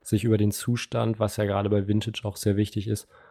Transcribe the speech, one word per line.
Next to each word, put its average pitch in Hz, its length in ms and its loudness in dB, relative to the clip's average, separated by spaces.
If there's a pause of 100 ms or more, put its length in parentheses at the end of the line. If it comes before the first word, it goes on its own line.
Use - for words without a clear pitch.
sich 104 200 0
über 110 160 4
den 104 140 4
Zustand, 117 680 -2
was 107 180 -2
ja 107 80 0
gerade 101 240 0
bei 101 200 2
Vintage 107 360 0
auch 101 120 -6
sehr 101 200 2
wichtig 101 300 -2
ist, 107 220 -4 (220)